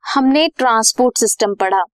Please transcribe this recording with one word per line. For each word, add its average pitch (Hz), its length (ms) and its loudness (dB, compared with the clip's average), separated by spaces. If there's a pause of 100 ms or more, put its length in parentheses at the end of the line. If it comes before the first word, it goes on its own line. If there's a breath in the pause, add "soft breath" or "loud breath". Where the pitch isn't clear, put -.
(140)
हमने 277 340 2
ट्रांसपोर्ट 247 680 0
सिस्टम 208 360 -2
पढ़ा। 190 260 -2 (180)